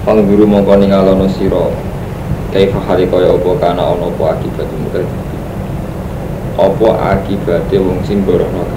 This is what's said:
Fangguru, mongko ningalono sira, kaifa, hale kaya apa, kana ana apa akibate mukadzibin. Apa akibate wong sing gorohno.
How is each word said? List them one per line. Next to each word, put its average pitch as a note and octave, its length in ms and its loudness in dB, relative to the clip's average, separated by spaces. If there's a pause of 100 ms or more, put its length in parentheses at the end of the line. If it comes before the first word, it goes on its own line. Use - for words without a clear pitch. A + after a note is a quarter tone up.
Fangguru, G#2 400 4
mongko G2+ 320 4
ningalono F#2+ 560 4
sira, F#2+ 400 -2 (800)
kaifa, G2 320 2
hale F#2 240 2
kaya F2+ 240 2
apa, F2+ 180 2 (140)
kana F2 320 0
ana E2+ 160 -2
apa D#2 240 -2
akibate D#2 480 -6
mukadzibin. - 580 -6 (1200)
Apa G2+ 300 2 (260)
akibate F#2+ 640 -2
wong F#2 240 0
sing G2+ 240 0
gorohno. F2 500 0